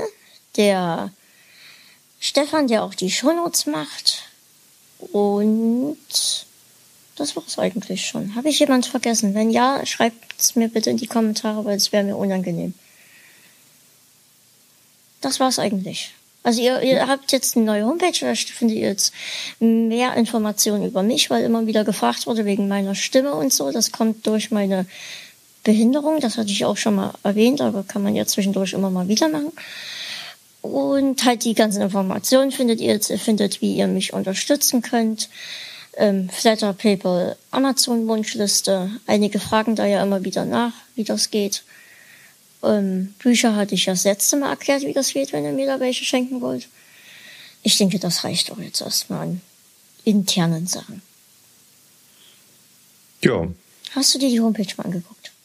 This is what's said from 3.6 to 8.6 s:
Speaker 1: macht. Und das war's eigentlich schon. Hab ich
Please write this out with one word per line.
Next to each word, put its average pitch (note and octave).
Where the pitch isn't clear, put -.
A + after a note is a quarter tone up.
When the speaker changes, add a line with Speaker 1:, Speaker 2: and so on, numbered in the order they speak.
Speaker 1:
macht. -
Und A3
das D4
war's -
eigentlich F#3+
schon. -
Hab A#3+
ich D4